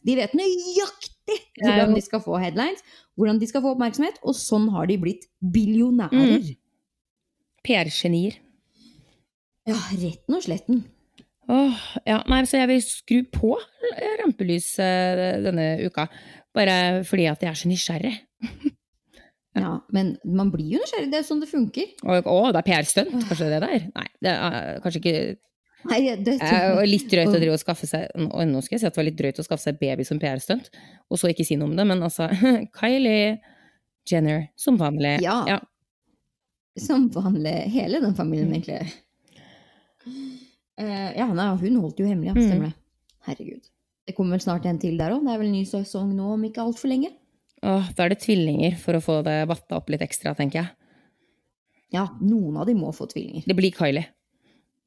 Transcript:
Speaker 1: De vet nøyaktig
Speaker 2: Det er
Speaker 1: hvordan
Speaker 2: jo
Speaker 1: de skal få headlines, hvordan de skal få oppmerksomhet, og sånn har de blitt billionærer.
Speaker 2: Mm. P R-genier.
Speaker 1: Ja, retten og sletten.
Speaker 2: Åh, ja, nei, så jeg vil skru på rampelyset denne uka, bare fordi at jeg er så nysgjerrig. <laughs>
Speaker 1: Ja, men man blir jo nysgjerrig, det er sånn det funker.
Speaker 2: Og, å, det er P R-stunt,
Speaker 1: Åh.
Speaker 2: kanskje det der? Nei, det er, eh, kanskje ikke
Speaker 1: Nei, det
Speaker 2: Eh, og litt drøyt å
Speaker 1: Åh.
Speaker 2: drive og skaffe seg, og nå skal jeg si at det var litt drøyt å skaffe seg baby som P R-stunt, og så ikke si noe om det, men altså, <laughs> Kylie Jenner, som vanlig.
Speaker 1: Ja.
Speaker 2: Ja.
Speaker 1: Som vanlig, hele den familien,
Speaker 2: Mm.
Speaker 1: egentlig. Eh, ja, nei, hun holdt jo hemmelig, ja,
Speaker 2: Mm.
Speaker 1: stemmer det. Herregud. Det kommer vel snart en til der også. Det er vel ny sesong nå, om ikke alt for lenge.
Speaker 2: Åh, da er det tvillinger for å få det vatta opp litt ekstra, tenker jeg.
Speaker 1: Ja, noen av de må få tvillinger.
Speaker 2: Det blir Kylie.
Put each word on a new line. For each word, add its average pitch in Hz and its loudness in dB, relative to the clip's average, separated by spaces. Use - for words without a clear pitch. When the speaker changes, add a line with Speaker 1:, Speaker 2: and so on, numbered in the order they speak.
Speaker 1:
De 254 4
vet 247 0
nøyaktig 359 0
Speaker 2:
Det - -4
er 208 4
Speaker 1:
hvordan 208 6
Speaker 2:
jo 214 6
Speaker 1:
de 208 0
skal 220 -6
få 175 -2
headlines, 196 -2
hvordan 214 4
de 220 2
skal 269 -2
få 262 0
oppmerksomhet, 254 0
og 269 0
sånn 214 2
har 170 0
de 196 2
blitt 180 -4
billionærer. 233 4
Speaker 2:
Mm. 156 -6
P 254 2
R-genier. 175 0
Speaker 1:
Ja, 220 0
retten 185 -4
og 359 -2
sletten. 233 -2
Speaker 2:
Åh, 262 4
ja, 214 2
nei, 262 4
så 269 0
jeg 262 4
vil 254 4
skru - 0
på 226 0
rampelyset 185 0
denne 160 0
uka, 156 -2
bare 185 2
fordi 180 2
at 151 -2
jeg 175 -2
er 151 -8
så - -2
nysgjerrig. 180 -2
<laughs> - -6
Speaker 1:
Ja, 180 -2
men 190 0
man 190 0
blir 156 -4
jo - 0
nysgjerrig, 440 -4
det 294 0
er 311 -4
sånn 302 -2
det 302 -8
funker. 294 -2
Speaker 2:
Og, 180 2
å, 220 2
det 170 2
er 165 -2
P 190 2
R-stunt, 175 2
Speaker 1:
Åh. 247 -2
Speaker 2:
kanskje 165 -2
det 151 0
der? 175 -2
Nei, - -8
det - 2
er, 135 -2
eh, - -10
kanskje 170 -4
ikke 170 0
Speaker 1:
Nei, 254 2
det 202 0
Speaker 2:
Eh, 180 4
og 202 4
litt 208 2
drøyt 175 4
å 202 6
Speaker 1:
Åh. 170 4
Speaker 2:
drive 160 4
og 156 0
skaffe - -4
seg, 165 -4
og 165 -2
nå 135 0
skal 170 -6
jeg 240 -2
si 226 0
at 165 0
det - -2
var 156 0
litt 156 -4
drøyt 139 -2
å 160 -8
skaffe - -4
seg 147 -4
baby 135 -2
som 151 -4
P 151 -2
R-stunt, 143 -4
og 180 -2
så 175 2
ikke 165 0
si 156 0
noe 147 -2
om 156 -2
det, 196 2
men 185 2
altså, 165 -2
<laughs> 214 2
Kylie 220 2
Jenner, 156 0
som 254 2
vanlig. 147 0
Speaker 1:
Ja. 196 0
Speaker 2:
Ja. 196 0
Speaker 1:
Som 262 2
vanlig, 160 0
hele 262 0
den 220 2
familien, 160 0
Speaker 2:
Mm. 160 -2
Speaker 1:
egentlig. - -8
Eh, 196 -6
ja, 247 -2
nei, 180 0
hun 220 2
holdt 156 -4
jo 196 0
hemmelig, 185 0
ja, - -2
Speaker 2:
Mm. 233 4
Speaker 1:
stemmer 160 2
det. 160 -10
Herregud. - -12
Det 190 -12
kommer 185 0
vel - 0
snart 175 -4
en 175 -2
til 165 -2
der 165 -2
også. 285 -2
Det 247 0
er 220 -2
vel 208 0
ny 196 0
sesong 196 -4
nå, 196 -2
om 214 -2
ikke 220 -6
alt 233 -2
for - -4
lenge. 262 0
Speaker 2:
Åh, 196 0
da 175 0
er 175 -8
det 196 -2
tvillinger 165 2
for - -2
å 165 0
få 156 0
det 156 0
vatta 170 -6
opp 165 -6
litt 151 -2
ekstra, 156 -6
tenker 143 -2
jeg. 175 -6
Speaker 1:
Ja, 185 -2
noen 190 2
av 151 -4
de 240 2
må 160 -2
få - -10
tvillinger. - -10
Speaker 2:
Det 190 2
blir 185 4
Kylie. 156 0